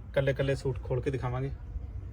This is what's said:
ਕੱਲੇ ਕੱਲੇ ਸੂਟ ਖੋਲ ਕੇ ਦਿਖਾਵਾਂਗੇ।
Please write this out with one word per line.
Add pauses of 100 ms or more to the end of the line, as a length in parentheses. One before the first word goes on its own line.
(140)
ਕੱਲੇ
ਕੱਲੇ
ਸੂਟ
ਖੋਲ
ਕੇ
ਦਿਖਾਵਾਂਗੇ। (640)